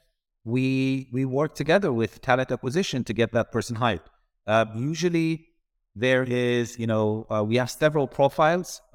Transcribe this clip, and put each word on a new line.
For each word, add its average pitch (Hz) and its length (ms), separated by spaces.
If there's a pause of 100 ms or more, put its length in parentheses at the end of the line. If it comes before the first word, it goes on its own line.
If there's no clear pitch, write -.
(460)
we, 131 680
we 131 140
work 139 300
together 160 360
with 113 300
talent 131 300
acquisition 131 520
to 110 100
get 117 200
that 117 180
person 117 240
hired. 113 260 (460)
Uh, 110 180 (100)
usually 160 720 (480)
there 127 280
is, 123 540
you 113 80
know, 110 440
uh, 107 140
we 110 120
have 123 160
several 151 360
profiles, 160 760 (140)